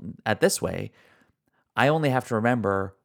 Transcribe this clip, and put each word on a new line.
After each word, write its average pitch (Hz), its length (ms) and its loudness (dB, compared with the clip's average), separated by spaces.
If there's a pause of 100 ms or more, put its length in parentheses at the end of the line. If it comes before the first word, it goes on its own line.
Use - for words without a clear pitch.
(260)
at 107 160 0
this 196 200 2
way, 90 300 -6 (840)
I 117 120 4
only 151 220 2
have 127 180 0
to 120 80 -2
remember 101 680 0